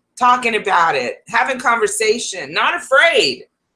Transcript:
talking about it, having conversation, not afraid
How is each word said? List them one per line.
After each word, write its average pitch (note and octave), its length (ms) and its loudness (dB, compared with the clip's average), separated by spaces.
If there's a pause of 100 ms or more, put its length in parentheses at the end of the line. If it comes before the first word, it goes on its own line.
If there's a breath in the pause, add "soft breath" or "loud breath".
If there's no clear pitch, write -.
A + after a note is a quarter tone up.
(180)
talking B3 380 2
about F3+ 400 2
it, B2 320 -4
having B3 320 -2
conversation, A3 960 -2
not B3 220 -2
afraid C4+ 680 0 (320)